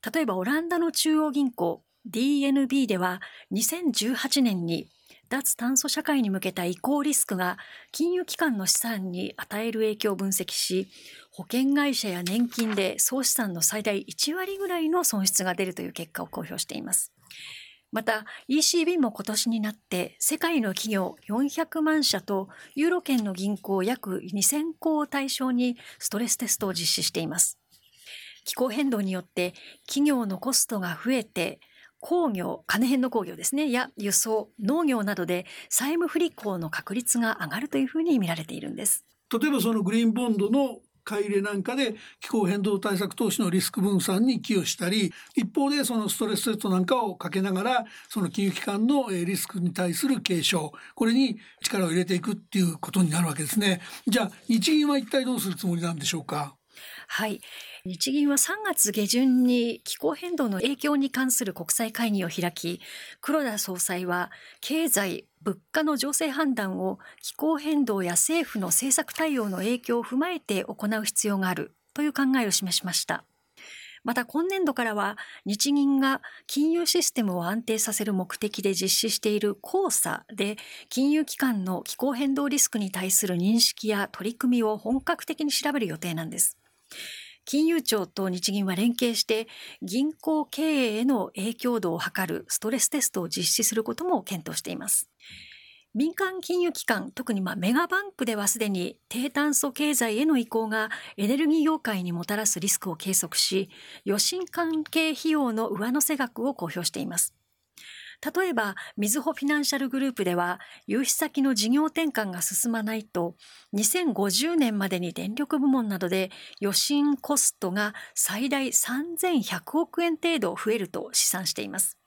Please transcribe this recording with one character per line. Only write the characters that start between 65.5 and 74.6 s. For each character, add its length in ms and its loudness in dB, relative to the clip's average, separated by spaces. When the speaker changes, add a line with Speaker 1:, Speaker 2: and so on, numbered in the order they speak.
Speaker 1:
価 100 2
の 140 2
情 160 -2
勢 160 0
判 260 0
断 240 -2
を 200 -2
気 100 -10
候 260 0
変 260 2
動 180 0
や 100 0
政 360 2
府 100 -6
の 100 -2
政 260 2
策 180 0
対 260 0
応 100 0
の 100 -2
影 220 0
響 200 0
を 40 -6
踏 140 -4
ま 120 2
え 80 -4
て 260 -2
行 220 -6
う 40 -6
必 240 0
要 100 2
が 100 0
あ 60 0
る 200 -6
と 80 -2
い 60 2
う 40 -2
考 120 0
え 60 2
を 40 0
示 260 0
し 80 -2
ま 80 -4
し 140 -2
た。 180 -4
ま 100 -2
た、 100 0
今 220 -2
年 180 0